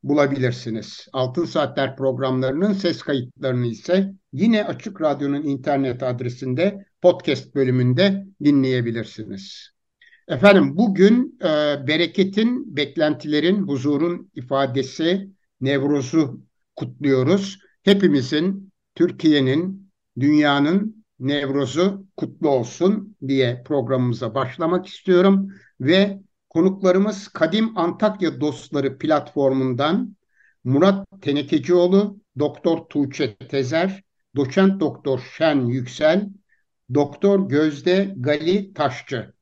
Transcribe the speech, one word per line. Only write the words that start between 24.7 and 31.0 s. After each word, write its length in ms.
istiyorum. 640
Ve 380
konuklarımız 760
Kadim 500
Antakya 640
Dostları 560
platformundan 1160
Murat 440